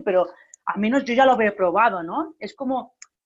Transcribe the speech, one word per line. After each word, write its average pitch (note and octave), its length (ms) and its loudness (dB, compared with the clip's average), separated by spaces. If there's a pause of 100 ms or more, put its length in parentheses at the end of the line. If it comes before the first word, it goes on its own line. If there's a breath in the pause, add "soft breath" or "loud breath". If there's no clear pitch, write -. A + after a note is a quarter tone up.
pero F3+ 240 2 (380 loud breath)
al - 160 -4
menos C4 240 0
yo A#3+ 80 -4
ya C4 120 6
lo C4 80 6
habré G#3+ 180 2
probado, F#3+ 520 0
¿no? B3+ 360 -8
Es G#3 160 -12
como B3+ 400 -6 (300)